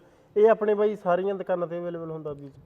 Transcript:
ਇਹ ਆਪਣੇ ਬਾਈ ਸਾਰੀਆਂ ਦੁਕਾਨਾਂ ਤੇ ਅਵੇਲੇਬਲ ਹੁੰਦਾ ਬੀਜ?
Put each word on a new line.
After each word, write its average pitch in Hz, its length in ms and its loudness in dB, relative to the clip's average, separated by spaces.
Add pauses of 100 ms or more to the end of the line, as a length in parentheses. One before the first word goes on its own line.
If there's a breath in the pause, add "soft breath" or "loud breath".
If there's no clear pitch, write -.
(360 soft breath)
ਇਹ 214 120 8
ਆਪਣੇ 214 240 2
ਬਾਈ 208 220 2
ਸਾਰੀਆਂ 190 400 0
ਦੁਕਾਨਾਂ 180 320 -4
ਤੇ 170 120 -8
ਅਵੇਲੇਬਲ 170 320 -8
ਹੁੰਦਾ 156 220 -10
ਬੀਜ? 143 180 -16 (140)